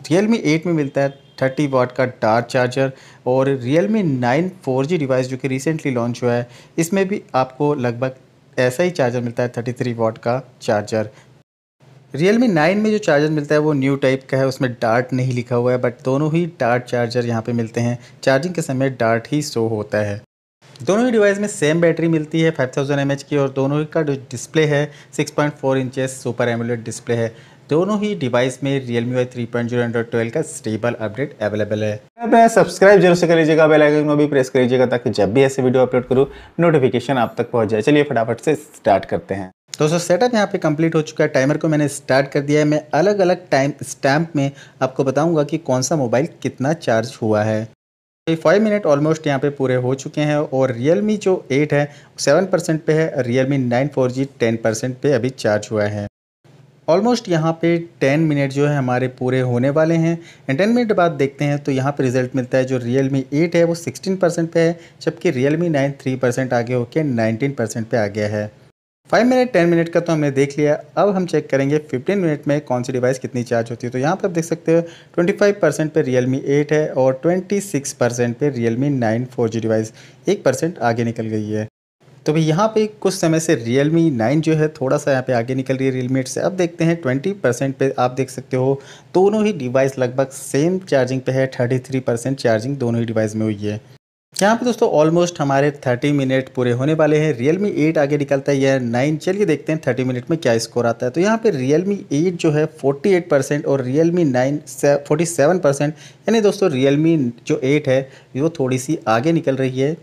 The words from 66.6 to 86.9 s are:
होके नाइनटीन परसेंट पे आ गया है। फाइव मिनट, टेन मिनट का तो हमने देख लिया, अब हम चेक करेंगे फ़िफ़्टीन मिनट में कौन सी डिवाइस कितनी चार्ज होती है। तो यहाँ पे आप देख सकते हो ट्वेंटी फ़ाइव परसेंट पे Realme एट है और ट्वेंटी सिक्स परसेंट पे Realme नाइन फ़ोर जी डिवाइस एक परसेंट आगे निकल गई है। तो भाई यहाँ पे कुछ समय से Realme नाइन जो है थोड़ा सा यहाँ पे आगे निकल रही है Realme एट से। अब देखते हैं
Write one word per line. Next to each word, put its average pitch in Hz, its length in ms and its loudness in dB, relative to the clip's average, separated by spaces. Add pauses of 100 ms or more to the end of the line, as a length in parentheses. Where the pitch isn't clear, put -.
होके 123 300 -2
नाइनटीन 117 480 -2
परसेंट 113 360 -6
पे - 80 -2
आ 107 100 0
गया 104 220 -2
है। 104 220 -4 (600)
फाइव 214 160 4
मिनट, 254 260 2
टेन 170 160 4
मिनट 170 200 2
का 170 120 0
तो 165 120 -2
हमने 151 180 0
देख 139 280 0
लिया, 147 160 2 (220)
अब 180 180 2
हम 185 120 -2
चेक 151 240 -2
करेंगे 139 300 0
फ़िफ़्टीन 151 380 -4
मिनट 156 300 -2
में 147 120 0
कौन 123 220 -4
सी 123 100 -8
डिवाइस 127 260 0
कितनी 123 240 -6
चार्ज 117 280 -2
होती 120 160 -10
है। 120 40 -6
तो 127 80 -6
यहाँ 147 180 0
पे 185 120 -6
आप 180 60 -6
देख 165 100 -2
सकते 165 300 -2
हो 170 60 4 (340)
ट्वेंटी 175 180 0
फ़ाइव 202 300 2
परसेंट 151 300 0
पे 156 100 0
Realme 127 380 0 (100)
एट 147 220 0
है 151 200 0
और 131 300 2
ट्वेंटी 185 380 0
सिक्स 143 320 -6
परसेंट 120 440 -2
पे 147 160 0
Realme 120 380 0
नाइन 120 360 0
फ़ोर 120 240 -2
जी 113 100 -2
डिवाइस 110 320 0 (360)
एक 202 160 0
परसेंट 151 360 0
आगे 117 240 0
निकल 113 220 -6
गई 107 240 -4
है। 107 180 -4 (580)
तो 156 60 0
भाई 160 100 2
यहाँ 160 260 2
पे 220 180 0 (140)
कुछ 190 140 0
समय 160 260 0
से 165 160 0
Realme 143 560 2
नाइन 123 280 0
जो 160 140 2
है 151 140 0 (120)
थोड़ा 135 160 0
सा 147 140 -2
यहाँ 131 160 0
पे 131 60 0
आगे 123 220 0
निकल 131 220 -2
रही 131 120 0
है 127 120 -2
Realme 127 180 -2
एट 127 100 -4
से। - 120 -6
अब 190 160 -2
देखते 170 280 0
हैं 165 120 2